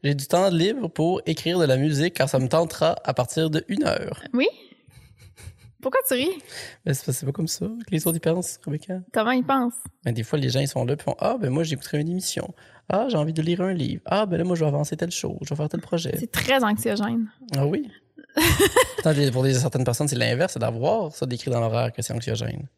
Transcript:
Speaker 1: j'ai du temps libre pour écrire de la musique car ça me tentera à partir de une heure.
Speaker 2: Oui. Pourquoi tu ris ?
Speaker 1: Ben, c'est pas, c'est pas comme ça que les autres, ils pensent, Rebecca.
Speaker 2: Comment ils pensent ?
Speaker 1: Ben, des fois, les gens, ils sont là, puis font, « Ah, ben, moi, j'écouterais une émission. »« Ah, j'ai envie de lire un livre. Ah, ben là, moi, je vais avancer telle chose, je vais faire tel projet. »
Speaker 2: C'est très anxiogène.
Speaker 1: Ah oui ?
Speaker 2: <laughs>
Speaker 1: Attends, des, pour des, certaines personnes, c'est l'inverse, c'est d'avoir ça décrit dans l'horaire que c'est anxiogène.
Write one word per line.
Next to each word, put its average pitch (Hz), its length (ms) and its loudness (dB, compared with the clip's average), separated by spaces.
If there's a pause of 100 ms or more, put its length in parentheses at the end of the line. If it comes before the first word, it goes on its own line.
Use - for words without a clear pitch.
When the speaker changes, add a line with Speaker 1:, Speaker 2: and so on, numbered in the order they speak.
Speaker 1:
j'ai 143 120 2
du 139 120 -6
temps 185 240 4
libre 185 380 2
pour 165 380 0
écrire 165 340 0
de 160 40 6
la 131 120 4
musique 151 380 2
car 139 140 2
ça 139 120 2
me 131 80 0
tentera 165 560 2
à 135 100 -2
partir 156 360 0
de 156 180 0
une 294 160 0
heure. - 380 -2 (120)
Speaker 2:
Oui. 277 140 4 (1300)
Pourquoi 262 280 2
tu 277 60 2
ris ? 269 160 2 (540)
Speaker 1:
Ben, 156 80 0
c'est - 140 -4
pas, 135 60 -2
c'est 127 140 -4
pas 139 60 -2
comme 160 140 -4
ça - 200 -4
que 226 260 -10
les 160 140 0
autres, 165 100 0
ils 160 40 -4
pensent, 175 460 -2
Rebecca. 151 320 -6 (140)
Speaker 2:
Comment 220 180 0
ils 254 140 2
pensent ? 254 300 0 (300)
Speaker 1:
Ben, 120 80 0
des 113 120 -2
fois, 151 140 -2
les 131 120 0
gens, 123 100 0
ils 143 80 0
sont 123 160 -2
là, 135 120 0
puis - 80 -14
font, « - 160 -2
Ah, 240 180 0
ben, 151 120 -2
moi, 147 120 0
j'écouterais 156 380 -4
une 156 80 -2
émission. »« - 440 -6 (360)
Ah, 202 200 2
j'ai 226 80 0
envie 156 160 0
de 160 100 -2
lire 170 200 0
un 190 100 0
livre. 147 340 -2
Ah, 208 200 2
ben 175 100 0
là, 170 80 2
moi, 180 100 2
je 165 100 -2
vais 151 40 4
avancer 147 280 0
telle 175 140 -4
chose, - 320 -6
je 147 80 -10
vais 147 60 -4
faire 151 120 -2
tel 170 120 -4
projet. » 170 400 -4
Speaker 2:
C'est 240 100 -8
très 262 320 2
anxiogène. 220 680 0 (280)
Speaker 1:
Ah 139 100 2
oui ? 226 240 -2 (460)
Speaker 2:
<laughs> 359 640 4
Speaker 1:
Attends, 160 140 2
des, 143 200 4
pour 127 100 2
des, 135 120 4
certaines 127 300 2
personnes, 123 240 2
c'est 135 80 0
l'inverse, 120 360 2
c'est - 80 -8
d'avoir 147 520 0
ça - 140 -4
décrit 123 240 -4
dans 120 100 2
l'horaire 117 320 0
que - 100 -10
c'est 120 100 -6
anxiogène. 117 640 -4